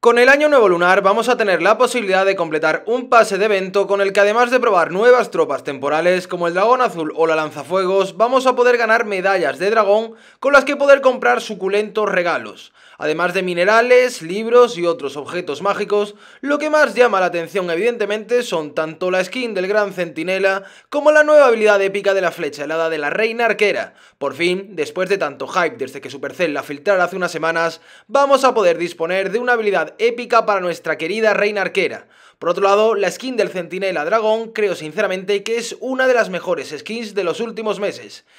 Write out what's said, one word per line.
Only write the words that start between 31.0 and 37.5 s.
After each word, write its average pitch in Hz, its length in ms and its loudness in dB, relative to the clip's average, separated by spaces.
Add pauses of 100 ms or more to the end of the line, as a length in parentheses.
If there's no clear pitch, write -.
reina 208 260 0
arquera. 165 480 -4 (320)
Por 160 100 -4
otro 196 120 -2
lado, 208 320 4
la 196 160 -2
skin 247 260 -10
del 196 120 0
centinela 180 560 -6
dragón 220 480 -4
creo 202 240 -2
sinceramente 185 640 -4
que 226 140 -4
es 226 240 -8
una 262 260 -2
de 254 80 4
las 208 160 0
mejores 165 460 -6
skins 214 380 -10
de 190 100 -2
los 170 160 -4
últimos 214 400 -6